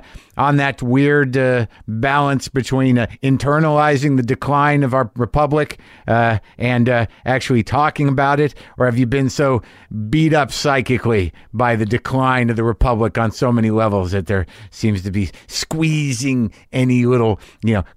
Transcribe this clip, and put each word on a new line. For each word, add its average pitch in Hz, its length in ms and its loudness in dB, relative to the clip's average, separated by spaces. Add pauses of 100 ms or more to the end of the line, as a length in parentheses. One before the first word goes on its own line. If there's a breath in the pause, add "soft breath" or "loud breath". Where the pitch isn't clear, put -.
(360 loud breath)
on 143 220 2
that 139 240 -2
weird, 135 560 2
uh, 127 300 0 (200 soft breath)
balance 139 600 0
between, 131 500 0
uh, 117 80 0 (160 loud breath)
internalizing 147 960 2
the 127 60 0
decline 143 580 0
of 127 120 0
our 131 240 0
republic, 147 600 0 (300 loud breath)
uh, 113 320 2 (180 soft breath)
and, 120 320 0
uh, 120 160 0 (200 soft breath)
actually 123 360 0
talking 143 460 0
about 139 320 0
it? 147 160 -2 (220 loud breath)
Or 127 80 2
have 120 120 0
you 127 80 2
been 135 240 0
so 135 320 0 (480 loud breath)
beat 156 240 2
up - 180 0
psychically 117 800 0 (220 soft breath)
by 120 220 0
the 110 100 0
decline 127 640 0
of 117 60 -2
the 113 80 0
republic 113 560 0
on 113 120 0
so 127 200 -2
many 113 180 2
levels 104 440 0
that 98 120 -4
there 95 220 -2 (240 loud breath)
seems 101 320 -2
to 101 80 -6
be 95 180 -2 (180 loud breath)
squeezing 139 1040 -2 (200 soft breath)
any 127 340 2
little, 117 340 2 (220 loud breath)
you 110 120 0
know, 98 100 0 (140 soft breath)